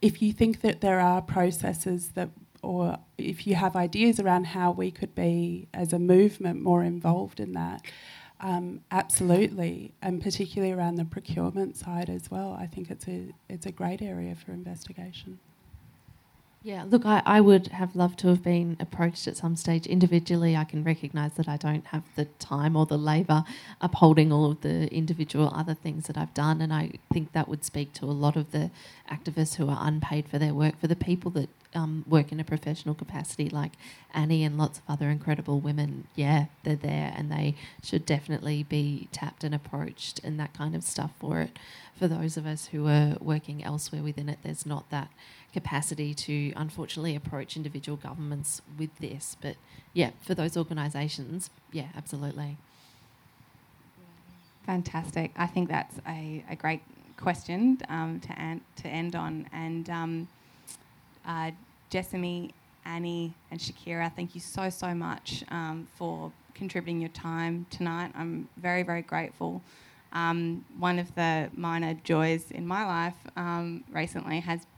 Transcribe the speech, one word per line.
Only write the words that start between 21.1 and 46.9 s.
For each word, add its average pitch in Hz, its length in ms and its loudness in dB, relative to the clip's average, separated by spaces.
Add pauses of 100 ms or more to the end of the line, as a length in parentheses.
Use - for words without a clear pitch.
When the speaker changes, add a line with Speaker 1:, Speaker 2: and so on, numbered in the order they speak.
Speaker 2:
that 160 140 0
I 147 80 -2
don't 151 320 -2
have 156 140 -4 (140)
the 147 80 2 (160)
time 147 340 0
or 156 120 6
the 147 120 0
labour 156 460 4 (360)
upholding 160 520 8
all 147 180 6
of 151 120 -2
the 156 300 0
individual 156 640 2
other 160 200 -2
things 156 340 -6
that 147 100 -6
I've 160 160 -4
done, 156 260 2
and 160 120 0
I 156 220 -2 (180)
think 160 200 0
that 156 160 0
would 151 160 -4
speak 147 300 -6
to - 120 -8
a - 0 -
lot 147 280 4
of 151 160 0
the 156 220 -2 (360)
activists 156 480 -2
who 147 120 0
are 143 120 0
unpaid 151 480 0
for 147 120 0
their 151 140 2
work, 151 260 2
for 165 80 4
the 170 80 6
people 175 360 0
that, 151 160 0 (240)
um, 156 360 -2
work 147 240 6
in 156 80 -4
a 156 40 -2
professional 151 520 -2
capacity 156 520 -6
like 151 240 -4 (400)
Annie 156 300 4
and 151 160 0
lots 147 200 0
of - 100 -20
other 147 200 0
incredible 147 520 0
women. 147 560 -2
Yeah, 147 300 4 (180)
they're 151 100 2
there, 147 420 -2
and 151 140 -6
they 151 240 0 (300)
should 170 200 -2
definitely 147 600 -2
be 147 480 -2
tapped - 320 -8
and 151 100 -2
approached - 720 -8
and 151 160 -6
that 147 120 -6
kind 151 220 -6
of 165 80 -4
stuff - 380 -4
for 160 220 -2
it. - 180 -6 (360)
For 185 120 0
those 160 280 -2
of 156 80 -6
us 151 220 -6
who 151 220 -2
are 147 320 6
working 151 420 -4
elsewhere 151 400 -6
within 147 260 -6
it, 147 140 -6
there's 151 240 -8
not 147 240 -8
that 143 200 -6 (420)
capacity 147 600 -4
to, 147 420 -4
unfortunately, 156 600 -6